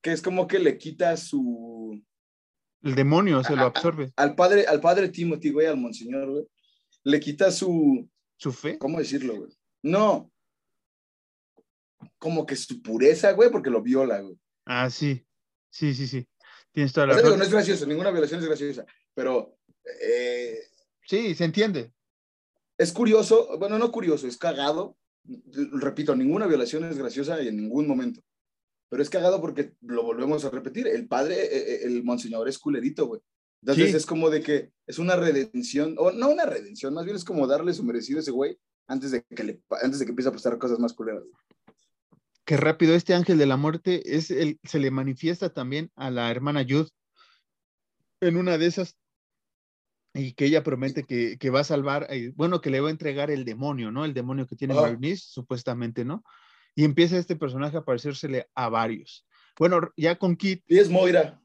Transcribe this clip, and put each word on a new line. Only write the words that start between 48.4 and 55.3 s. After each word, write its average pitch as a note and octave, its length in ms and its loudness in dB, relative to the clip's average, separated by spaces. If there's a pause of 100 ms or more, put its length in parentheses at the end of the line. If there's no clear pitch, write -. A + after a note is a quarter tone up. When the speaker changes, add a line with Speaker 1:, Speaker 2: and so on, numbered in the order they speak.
Speaker 2:
de D#3+ 80 0
esas, F3 320 -4 (1160)
y C3 200 -8
que C#3+ 120 0
ella D3+ 180 4
promete C3+ 400 -4
que, A#2+ 340 -4
que C3+ 140 -4
va C3+ 100 2
a - 20 0
salvar, C#3+ 460 -2
eh, B2+ 260 -8
bueno, E3+ 240 0
que D3+ 120 -4
le C3+ 100 0
va D3+ 80 0
a - 20 -4
entregar D3 400 -4
el C3 140 -4
demonio, A#2+ 460 -6
¿no? C#3 120 -6
El D3+ 100 -6
demonio B2+ 340 -6
que - 100 -16
tiene C3+ 160 -4
Speaker 1:
Ajá. C#3+ 160 4
Speaker 2:
Bernice, C#3 400 -4
supuestamente, A#2+ 720 -8